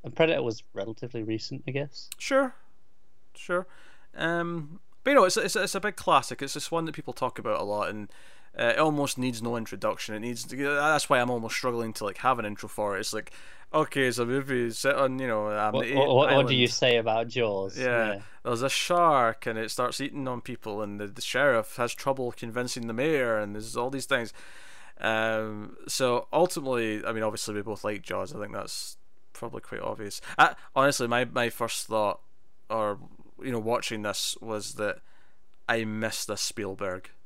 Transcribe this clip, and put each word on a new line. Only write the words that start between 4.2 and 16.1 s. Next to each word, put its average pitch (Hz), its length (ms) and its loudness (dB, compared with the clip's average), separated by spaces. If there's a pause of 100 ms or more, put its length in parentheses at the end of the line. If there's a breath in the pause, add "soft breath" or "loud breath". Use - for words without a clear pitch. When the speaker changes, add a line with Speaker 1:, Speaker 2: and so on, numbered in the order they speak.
Speaker 2:
but, 262 80 6
you 285 40 8
know, 220 100 12
it's, 185 120 4
it's, 202 200 0
it's 196 180 0
a 190 60 -2
big - 160 -2
classic. 139 440 4
It's 139 120 -6
this - 180 -6
one 165 140 0
that 156 100 -6
people 127 180 -6
talk - 260 -2
about 107 200 0
a 87 40 0
lot, 101 260 0
and, 104 200 -6 (500 soft breath)
uh, 120 60 2
it 117 140 4
almost 147 380 2
needs 127 240 -2
no 117 140 0
introduction. 107 580 -4
It 104 60 -4
needs 117 240 -6
to, 127 120 -10
that's 143 540 2
why 135 100 8
I'm 123 120 4
almost 113 240 -2
struggling 117 380 0
to, 110 100 -6
like, 98 160 -4
have 127 180 4
an 110 80 -4
intro 104 240 -6
for 101 280 -2
it. - 20 -2
It's 110 140 -2
like, 107 180 -6 (420 loud breath)
okay, 143 320 4
it's 123 140 2
a 120 60 4
movie 127 460 0
set 135 260 2
on, 131 200 4
you 131 100 -2
know, 107 300 0
um, 107 160 2
Speaker 1:
What, 127 140 2
Speaker 2:
the 139 80 2
Speaker 1:
what, 139 140 6
what, 131 260 8